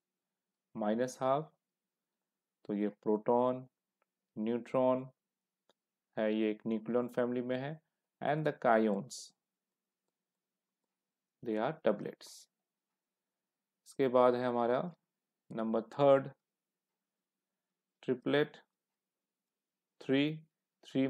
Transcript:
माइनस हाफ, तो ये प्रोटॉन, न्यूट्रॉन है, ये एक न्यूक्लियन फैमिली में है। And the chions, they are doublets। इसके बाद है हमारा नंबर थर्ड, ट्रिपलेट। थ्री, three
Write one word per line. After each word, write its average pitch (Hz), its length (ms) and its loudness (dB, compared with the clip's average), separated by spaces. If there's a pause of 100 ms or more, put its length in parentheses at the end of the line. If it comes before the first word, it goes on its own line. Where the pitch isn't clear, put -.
(760)
माइनस 113 440 -2
हाफ, 135 320 -2 (1120)
तो 104 80 -6
ये 104 140 0
प्रोटॉन, 123 800 0 (680)
न्यूट्रॉन 127 720 -2 (1080)
है, 107 140 0
ये 110 180 2
एक 107 160 -8
न्यूक्लियन 113 400 -2
फैमिली 123 340 -2
में 127 160 -4
है। 147 240 -8 (420)
And 151 240 -2
the 156 60 0 (120)
chions, 110 480 2 (2250)
they 110 120 -4
are 127 160 -2 (140)
doublets। - 640 -6 (1300)
इसके - 220 -2
बाद 123 280 6
है 123 100 -2
हमारा 123 500 -2 (560)
नंबर 113 300 -2
थर्ड, 139 500 4 (1700)
ट्रिपलेट। 143 540 0 (1400)
थ्री, 147 420 0 (440)
three 135 220 0